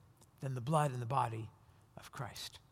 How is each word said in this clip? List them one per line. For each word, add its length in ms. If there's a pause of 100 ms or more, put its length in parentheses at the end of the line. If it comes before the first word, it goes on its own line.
(400)
than 140
the 60
blood 300
and 100
the 60
body 420 (480)
of 140
Christ. 480 (140)